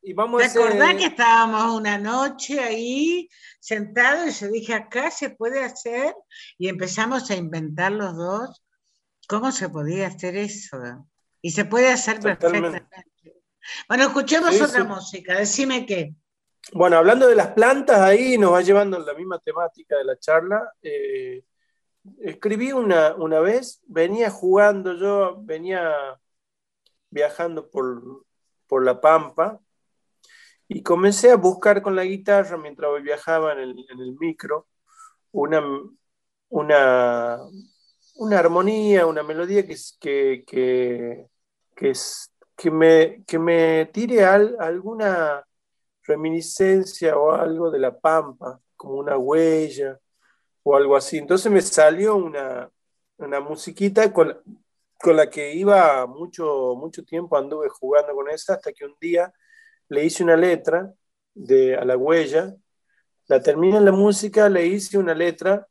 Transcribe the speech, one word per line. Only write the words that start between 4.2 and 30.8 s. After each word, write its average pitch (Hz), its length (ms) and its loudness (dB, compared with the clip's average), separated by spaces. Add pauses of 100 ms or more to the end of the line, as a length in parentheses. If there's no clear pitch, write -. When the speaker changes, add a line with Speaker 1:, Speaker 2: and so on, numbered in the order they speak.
Speaker 2:
y 208 40 -10
yo 202 60 -6
dije, 220 220 -6
"Acá 240 380 -6
se 277 180 -10
puede 254 340 -6
hacer"? 247 500 -8 (440)
Y 185 120 -6
empezamos 220 640 -6
a 196 40 -2
inventar 165 560 -6
los 202 240 -6
dos 196 480 -10 (640)
cómo 226 240 -4
se 190 180 -8
podía 160 380 -6
hacer 180 300 -10
eso. 208 400 -10 (640)
Y 170 100 -8
se 196 140 -2
puede 247 260 2
hacer 220 280 -4
Speaker 1:
Totalmente. 175 640 -2
Speaker 2:
perfectamente. - 600 -20 (460)
Bueno, 262 180 2
escuchemos 302 500 0
Speaker 1:
Sí, 214 80 4
Speaker 2:
otra 240 200 0
Speaker 1:
sí. 220 60 -6
Speaker 2:
música. 185 480 -8
Decime 247 480 -2
qué. 165 280 -6 (600)
Speaker 1:
Bueno, 170 240 4
hablando 233 300 6
de 233 80 8
las 190 140 4
plantas, 247 500 4
ahí 233 380 6
nos 185 160 6
va 180 80 4
llevando 196 380 4
la 147 140 -10
misma 185 260 -10
temática 160 580 -6
de 139 80 -2
la 131 140 -4
charla. 190 520 -2 (100)
Eh, 135 640 -8 (800)
escribí 214 520 -6
una, 175 420 2
una 160 240 -2
vez, 226 480 -2
venía 196 420 -2
jugando, 190 680 2
yo 196 480 -2
venía 160 760 -6 (880)
viajando 151 600 -4
por, 127 560 -8 (420)
por 131 160 0
La 127 160 0
Pampa 160 600 2 (1080)
y - 140 -12